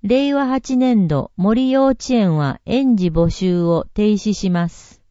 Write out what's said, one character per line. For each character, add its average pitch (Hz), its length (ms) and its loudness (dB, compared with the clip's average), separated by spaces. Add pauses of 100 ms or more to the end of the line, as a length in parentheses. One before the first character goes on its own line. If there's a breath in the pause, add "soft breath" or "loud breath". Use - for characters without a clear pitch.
令 277 280 2
和 277 120 0
八 262 300 -4
年 240 320 2
度、 143 300 -2
森 226 320 0
幼 269 240 2
稚 - 180 -6
園 196 240 2
は 143 300 -2
園 262 280 2
児 180 140 0
募 165 220 2
集 180 320 -2
を 170 320 0
停 214 180 2
止 208 220 -2
し 190 160 -4
ま 170 180 -2
す。 - 320 -18 (100)